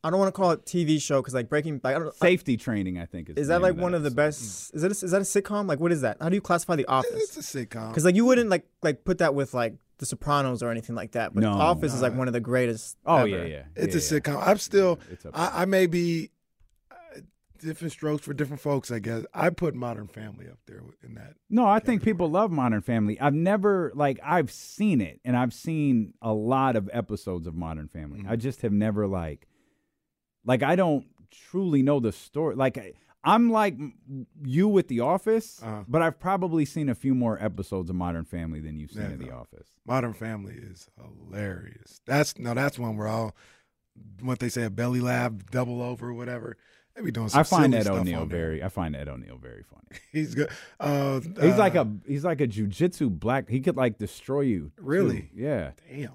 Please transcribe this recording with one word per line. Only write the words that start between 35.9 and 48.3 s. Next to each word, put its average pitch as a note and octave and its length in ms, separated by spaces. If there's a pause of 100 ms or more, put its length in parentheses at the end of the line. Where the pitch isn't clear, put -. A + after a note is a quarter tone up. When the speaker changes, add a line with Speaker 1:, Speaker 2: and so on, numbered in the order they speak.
Speaker 2:
I've E3 180
probably F3 460
seen D3 240
a A#2+ 60
few C3+ 200
more A#2 260
episodes F#2+ 480
of F2+ 60
Modern F2 300
Family D#2+ 340
than D#2 180
you've D2+ 140
seen G#2 120
Speaker 3:
Yeah, G2+ 80
Speaker 2:
of C#2+ 80
The C2 80
Speaker 3:
no. B1+ 100
Speaker 2:
Office. - 320 (160)
Speaker 3:
Modern A#2+ 260
Family G#2+ 440
is G2 340 (120)
hilarious. F2 1040
That's, C#3+ 320
now A#2+ 180
that's C#3 220
one A2+ 200
where G#2+ 100
I'll, A2 260 (880)
what B2+ 180
they A#2+ 100
say, A#2+ 140
a A2 60
belly B2 300
laugh, B2 320 (180)
double B2 320
over, B2 320
whatever. A#2+ 440 (360)
They A#3+ 100
be E3+ 80
doing A2 180
some C#3 100
Speaker 2:
I D#3 40
find D3+ 280
Speaker 3:
silly A#2+ 80
Speaker 2:
Ed G#2 60
Speaker 3:
stuff F#2+ 160
Speaker 2:
O'Neill F2 220
Speaker 3:
on D#2 40
there. E2+ 120